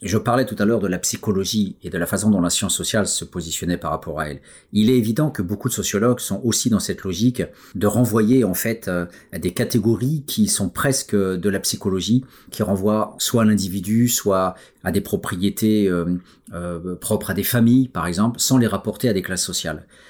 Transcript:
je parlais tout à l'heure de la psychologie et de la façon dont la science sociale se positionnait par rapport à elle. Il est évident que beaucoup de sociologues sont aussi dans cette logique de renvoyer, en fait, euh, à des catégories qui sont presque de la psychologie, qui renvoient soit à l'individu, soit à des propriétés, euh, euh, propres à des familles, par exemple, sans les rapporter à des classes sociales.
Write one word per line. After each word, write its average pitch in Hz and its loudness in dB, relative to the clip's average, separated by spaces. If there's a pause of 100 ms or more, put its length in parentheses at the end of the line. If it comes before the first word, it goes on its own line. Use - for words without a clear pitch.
je 101 0
parlais 127 2
tout 104 -6
à 104 2
l'heure 113 2
de 101 -2
la 90 -2
psychologie 98 -2
et 90 -10
de 90 -6
la 85 -2
façon 107 0
dont 98 4
la 87 2
science - -2
sociale 98 0
se - -4
positionnait 85 -4
par 80 -6
rapport 76 -6
à 76 -4
elle. 71 -10 (320)
Il 110 4
est 127 6
évident 117 0
que - -8
beaucoup 101 -4
de - -4
sociologues 104 0
sont - -6
aussi 117 0
dans 110 2
cette - -4
logique 98 0 (320)
de 104 0
renvoyer, 110 4
en 95 2
fait, 113 -4
euh, 87 -2 (260)
à 90 -10
des 90 -2
catégories 120 0
qui 107 2
sont 98 -2
presque - -2
de 92 0
la 98 0
psychologie, 101 0 (240)
qui - -6
renvoient 101 0
soit - 2
à - 6
l'individu, 104 2
soit 92 0 (280)
à 90 0
des 98 2
propriétés, 101 0
euh, 87 0 (340)
euh, 87 -8
propres - -2
à 92 -2
des 98 -2
familles, 123 4
par 85 -4
exemple, 104 0
sans 131 2
les 117 4
rapporter 104 -2
à 107 2
des 92 0
classes 90 -4
sociales. 80 -6 (240)